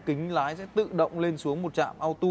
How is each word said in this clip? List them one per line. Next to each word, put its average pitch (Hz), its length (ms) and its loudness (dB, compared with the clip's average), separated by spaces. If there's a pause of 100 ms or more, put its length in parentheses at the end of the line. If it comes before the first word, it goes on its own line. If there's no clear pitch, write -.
kính 160 280 -2
lái 151 220 0
sẽ 190 100 -12 (100)
tự 214 180 2
động 170 260 2
lên 170 180 0
xuống 147 240 -2
một 165 120 -4
chạm 147 260 0
auto. 160 320 0